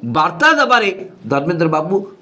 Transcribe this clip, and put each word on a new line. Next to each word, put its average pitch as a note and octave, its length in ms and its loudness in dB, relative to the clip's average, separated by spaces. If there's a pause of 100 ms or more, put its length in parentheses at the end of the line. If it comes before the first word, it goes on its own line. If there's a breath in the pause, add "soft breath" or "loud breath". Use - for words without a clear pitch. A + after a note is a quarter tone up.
ବାର୍ତ୍ତା E3 460 0
ଦେବାରେ B3 380 2 (360)
ଧର୍ମେନ୍ଦ୍ର D#3+ 420 0
ବାବୁ D#3+ 260 0 (280)